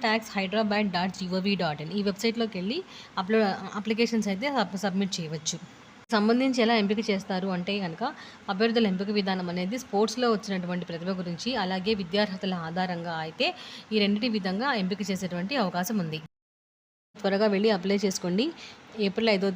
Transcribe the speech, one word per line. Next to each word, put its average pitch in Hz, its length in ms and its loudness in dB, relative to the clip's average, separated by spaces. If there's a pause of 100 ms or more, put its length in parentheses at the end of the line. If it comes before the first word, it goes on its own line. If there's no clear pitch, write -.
tax 226 140 2 (160)
hyderabad 208 480 0 (120)
dot 185 220 0
G 180 200 -4
O 185 80 -2
V 202 160 2
dot 151 220 -2
in. 160 80 -8
ఈ 208 160 -2
వెబ్‌సైట్‌లోకి 226 500 -2
వెళ్ళి 220 220 -2 (420)
అప్లో-, 214 240 4 (360)
అప్లికేషన్స్ 220 500 0
అయితే 196 140 -2 (120)
సబ్-, 196 260 0
సబ్మిట్ 190 360 0
చేయవచ్చు. 160 380 -6 (580)
సంబంధించి 240 460 4
ఎలా 226 200 4
ఎంపిక 208 180 2 (100)
చేస్తారు 190 460 -2
అంటే 180 160 -2 (120)
కనుక, 165 180 -6 (500)
అభ్యర్థుల 226 400 4
ఎంపిక 196 180 -2 (100)
విధానం 185 320 0
అనేది 180 260 -2
స్పోర్ట్స్‌లో 226 580 0
వచ్చినటువంటి 180 540 -2
ప్రతిభ 175 200 -4 (100)
గురించి, 175 300 -4 (120)
అలాగే 190 400 0
విద్యార్హతల 190 520 0 (140)
ఆధారంగా 170 560 -2
అయితే 160 220 -2 (460)
ఈ 214 120 4
రెండిటి 208 320 2
విధంగా 196 340 0 (120)
ఎంపిక 185 280 -2
చేసేటువంటి 180 460 -2
అవకాశం 185 480 0
ఉంది. 156 160 -4 (960)
త్వరగా 196 360 2
వెళ్ళి 202 180 4
అప్లై 196 340 2
చేసుకోండి. 190 400 2 (640)
ఏప్రిల్ 220 280 2
ఐదో 196 220 2